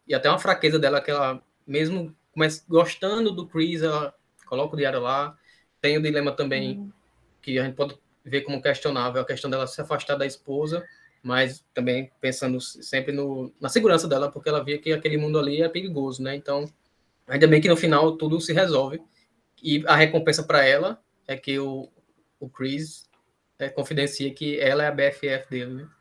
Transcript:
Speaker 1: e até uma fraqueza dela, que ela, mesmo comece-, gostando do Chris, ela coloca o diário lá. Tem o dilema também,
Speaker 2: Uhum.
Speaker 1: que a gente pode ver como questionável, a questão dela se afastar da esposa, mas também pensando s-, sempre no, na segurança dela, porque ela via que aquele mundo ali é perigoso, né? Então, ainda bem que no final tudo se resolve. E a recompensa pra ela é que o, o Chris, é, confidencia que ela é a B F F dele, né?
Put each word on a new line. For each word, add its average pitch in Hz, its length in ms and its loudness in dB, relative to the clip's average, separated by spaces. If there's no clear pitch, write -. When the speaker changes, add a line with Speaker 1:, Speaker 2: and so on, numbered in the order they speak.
Speaker 1:
e 139 80 0
até 139 140 4
uma 180 100 4
fraqueza 160 400 2
dela, 139 220 2
que 147 100 -4
ela, 135 320 -2
mesmo 156 500 -2
comece-, 156 340 0
gostando 190 680 2
do 175 140 -8
Chris, 160 360 -2
ela 151 340 -2
coloca 147 300 -4
o - 20 -4
diário 135 240 0
lá. 139 360 -2
Tem 147 160 2
o 156 40 2
dilema 147 300 0
também, 135 460 -2
Speaker 2:
Uhum. 202 140 -12
Speaker 1:
que 131 180 -2
a 127 60 0
gente 131 100 -6
pode 143 240 -4
ver 139 200 -4
como 139 180 -6
questionável, 131 600 0
a 127 40 -6
questão 135 240 -6
dela 131 180 -2
se - 140 -10
afastar 143 340 -4
da 139 100 -2
esposa, 156 600 -6
mas 131 520 0
também 127 360 -2
pensando 131 340 -2
s-, 127 260 -10
sempre 135 300 -4
no, 139 480 -6
na 135 80 -6
segurança 180 400 4
dela, 139 240 0
porque - 160 -8
ela 147 160 0
via 147 140 -4
que 156 160 -2
aquele 156 240 0
mundo 151 200 0
ali 147 240 0
é 165 60 2
perigoso, 143 560 -6
né? 135 100 -6
Então, 143 320 -4
ainda 143 180 6
bem 156 140 8
que 160 80 2
no 170 80 6
final 160 400 2
tudo 160 240 -2
se 160 140 -4
resolve. 151 480 0
E 151 240 -2
a 156 120 6
recompensa 156 460 4
pra 147 220 4
ela 160 360 2
é 135 80 -6
que 135 240 -4
o, 135 300 -6
o 131 80 -12
Chris, 139 640 -8
é, 135 80 -4
confidencia 139 680 -4
que 147 280 -6
ela 139 220 4
é 151 40 2
a 143 40 2
B 139 160 0
F 139 200 -2
F 135 220 -4
dele, 127 240 -6
né? 147 160 -12